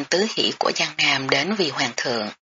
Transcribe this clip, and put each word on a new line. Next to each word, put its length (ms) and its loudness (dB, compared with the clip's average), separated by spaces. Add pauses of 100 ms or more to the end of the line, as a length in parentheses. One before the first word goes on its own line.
tứ 260 2
hỷ 240 0
của 160 2
Giang 220 -2
Nam 320 2
đến 260 2
vì 140 0
hoàng 280 -2
thượng, 320 0 (160)